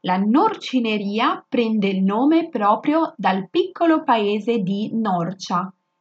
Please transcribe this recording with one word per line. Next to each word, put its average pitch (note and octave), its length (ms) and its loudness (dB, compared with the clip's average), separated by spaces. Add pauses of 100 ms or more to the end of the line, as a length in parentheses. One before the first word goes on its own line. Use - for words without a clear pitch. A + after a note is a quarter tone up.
La F3+ 160 -2
norcineria A3+ 1300 0
prende A3 380 0
il F#3+ 160 0
nome C#4 460 2
proprio B3+ 680 0
dal F#3+ 320 -2
piccolo E4+ 540 0
paese G#3+ 560 0
di G3 340 -4
Norcia, F#3+ 800 -4 (280)